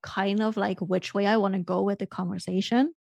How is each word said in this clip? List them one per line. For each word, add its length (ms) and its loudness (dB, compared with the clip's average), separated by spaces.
kind 400 -2
of, 160 0
like, 220 -2
which 340 -2
way 120 2
I 120 6
wanna 220 2
go 220 0
with 180 0
the 60 -4
conversation 880 0